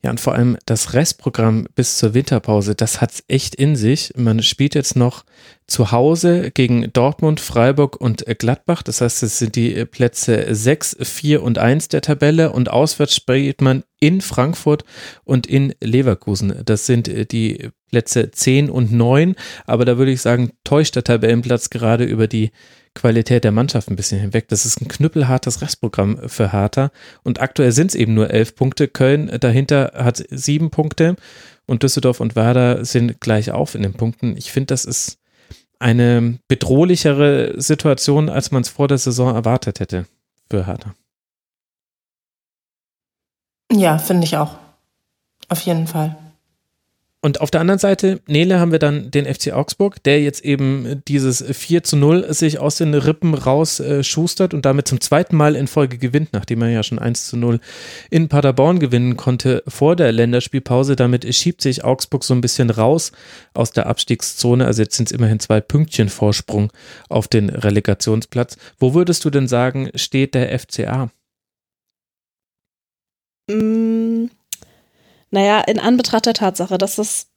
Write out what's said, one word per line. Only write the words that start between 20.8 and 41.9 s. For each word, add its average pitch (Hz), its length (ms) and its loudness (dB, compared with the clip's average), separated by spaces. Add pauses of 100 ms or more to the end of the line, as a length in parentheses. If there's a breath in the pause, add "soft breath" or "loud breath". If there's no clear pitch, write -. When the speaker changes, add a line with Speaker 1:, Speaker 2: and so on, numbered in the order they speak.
Speaker 1:
der 123 100 -2
Tabellenplatz 117 640 2
gerade 117 340 0
über 110 240 0
die 110 240 -2 (440 soft breath)
Qualität 117 480 2
der 107 80 4
Mannschaft 113 380 0
ein 101 60 -2
bisschen 98 240 -4
hinweg. 104 280 -4
Das 104 180 -2
ist - 160 -4
ein 123 60 -8
knüppelhartes 131 720 0
Restprogramm 107 680 -4
für 101 240 -2
Hertha 107 380 0 (340 loud breath)
und - 160 -4
aktuell 131 320 2
sind's 160 220 2
eben 113 220 0
nur 107 160 2
elf 113 240 0
Punkte. 135 320 0
Köln 139 520 0
dahinter 135 540 2
hat 120 380 -2
sieben 147 400 -2
Punkte 160 440 0 (520 loud breath)
und 123 160 0
Düsseldorf 127 360 0
und 113 160 -4
Werder 123 480 2
sind 120 380 -2
gleich 110 300 0
auf 147 240 -4
in 110 80 -4
den 95 100 -2
Punkten. 117 420 -4
Ich - 160 -14
finde, 135 220 -2
das 127 120 -4
ist - 340 -8 (580 soft breath)
eine 120 680 2
bedrohlichere 143 1120 2
Situation, 147 680 0
als - 240 -4
man's 127 180 0
vor 143 180 0
der 139 100 2
Saison 123 380 0
erwartet 117 440 -2
hätte 90 260 -4 (440)
für 98 160 -2
Hertha. 95 300 -10 (2750)